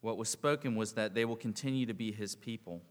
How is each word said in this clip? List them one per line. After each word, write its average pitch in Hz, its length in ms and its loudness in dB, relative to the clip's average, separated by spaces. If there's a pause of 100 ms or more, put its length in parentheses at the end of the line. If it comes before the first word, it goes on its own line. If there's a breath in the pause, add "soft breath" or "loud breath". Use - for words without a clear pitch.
What 110 160 -2
was 113 100 -2
spoken 143 480 2
was 110 160 0
that 107 220 0
they 117 100 6
will 117 100 0
continue 127 520 0
to 113 80 -2
be 110 180 -2
his 101 240 -4
people 92 440 -8 (100)